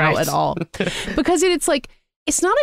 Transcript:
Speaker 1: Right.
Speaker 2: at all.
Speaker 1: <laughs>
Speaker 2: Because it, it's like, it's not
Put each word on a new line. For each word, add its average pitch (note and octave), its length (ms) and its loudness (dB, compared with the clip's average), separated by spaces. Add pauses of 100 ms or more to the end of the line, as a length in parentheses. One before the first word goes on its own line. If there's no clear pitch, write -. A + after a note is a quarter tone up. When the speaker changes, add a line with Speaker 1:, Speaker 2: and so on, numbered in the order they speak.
(140)
Speaker 1:
Right. - 40 0
Speaker 2:
at D#3+ 100 0
all. D3 280 0
Speaker 1:
<laughs> - 600 -6
Speaker 2:
Because D#4+ 260 2
it, F#4 100 4
it's D#4+ 160 -2
like, D4 200 0 (380)
it's - 160 -2
not F#4+ 200 2